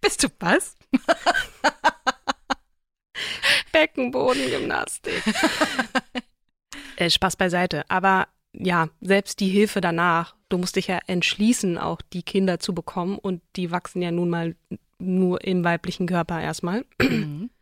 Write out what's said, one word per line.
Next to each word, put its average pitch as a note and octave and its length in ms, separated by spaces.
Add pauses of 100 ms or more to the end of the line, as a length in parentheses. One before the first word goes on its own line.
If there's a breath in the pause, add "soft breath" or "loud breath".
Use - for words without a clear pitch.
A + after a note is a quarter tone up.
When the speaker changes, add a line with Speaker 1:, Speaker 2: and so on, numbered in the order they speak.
Speaker 1:
Bist - 220
du B3 60 (100)
was? G#3+ 380 (160)
<laughs> C4+ 120 (2750 loud breath)
Speaker 2:
Beckenbodengymnastik. C4 1600
<laughs> G#3+ 40 (1600 loud breath)
Äh, E3+ 140
Spaß F#3 240
beiseite. F3+ 560
Aber F#3+ 380 (240)
ja, F3 360 (120)
selbst G3 400
die G3 80
Hilfe G3+ 320
danach, E3+ 560 (120)
du F#3 100
musst F3+ 180
dich F#3 100
ja F3+ 220
entschließen, F#3+ 680
auch - 240 (120)
die F3 100
Kinder F#3+ 380
zu - 120
bekommen F3 460
und F#3 240 (140)
die F3 160
wachsen F3 280
ja E3+ 120
nun F3 180
mal E3+ 240 (460)
nur F#3 420
im F3+ 220
weiblichen F3 420
Körper E3+ 340
erstmal. F3 440 (180)
Speaker 1:
Mhm. D#3 480 (120)